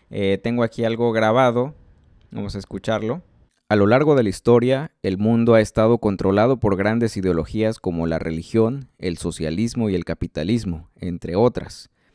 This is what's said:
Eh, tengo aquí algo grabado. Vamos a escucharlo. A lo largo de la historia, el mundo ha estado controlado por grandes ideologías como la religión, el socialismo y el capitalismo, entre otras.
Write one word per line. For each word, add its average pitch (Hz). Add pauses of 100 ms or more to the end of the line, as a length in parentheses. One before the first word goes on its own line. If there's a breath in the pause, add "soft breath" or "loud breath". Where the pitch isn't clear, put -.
(100)
Eh, 98
tengo 120
aquí 117
algo 117
grabado. 120 (560)
Vamos 101
a 101
escucharlo. 110 (480)
A 107
lo 101
largo 143
de 123
la 101
historia, 123 (100)
el 95
mundo 117
ha 110
estado 113
controlado 104
por 98
grandes 110
ideologías 95
como 85
la 80
religión, 113
el 87
socialismo 90
y 95
el 85
capitalismo, 85
entre 87
otras. - (260)